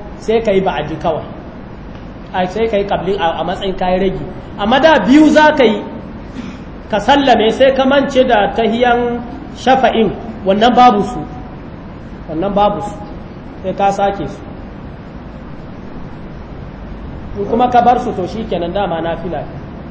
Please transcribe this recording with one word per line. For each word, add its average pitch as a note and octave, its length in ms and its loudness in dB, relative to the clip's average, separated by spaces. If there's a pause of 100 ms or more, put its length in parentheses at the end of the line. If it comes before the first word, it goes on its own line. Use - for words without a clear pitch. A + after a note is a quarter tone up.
(180)
sai A3 240 0
ka A3 80 0
yi F#3+ 100 4
ba'adi D#3 380 -2
kawai. D#3+ 240 -2 (1040)
Ai, F#3 180 0
sai A3 220 -2
ka G#3+ 100 0
yi G3 80 0
ƙabli F#3 320 0
a, E3 220 0
a D#3+ 40 -2
matsayin F#3+ 320 -4
ka F#3 140 0
yi F#3 80 2
ragi. F#3+ 260 0 (300)
Amma A3 260 2
da D4+ 220 6
biyu C#4+ 260 8
za D4+ 240 8
ka C4+ 120 4
yi, G#3 180 2 (1040)
ka G#3+ 100 0
sallame, A#3 520 4
sai C4 240 4
ka C4+ 100 2
mance C4+ 380 4
da G#3 320 4
tahiyan A#3+ 640 2 (340)
shafa'in, - 560 4 (360)
wannan G#3 300 4
babu A#3+ 280 8
su. - 160 -4 (1080)
Wannan F3 280 -2
babu G#3 260 4
su. - 140 -8 (680)
Sai F#3 120 -4
ka G3 160 2
sake G3 380 0
su. C#3 100 -10 (3000)
In G3 100 -4
kuma A#3 220 2
ka A#3+ 140 4
bar A#3+ 160 6
su, A3+ 160 -4
to F3+ 120 -4
shi A3 200 -6
kenan, F3 260 -4
dama F#3 280 -2
nafila E3 420 -6
ne. - 120 -12 (360)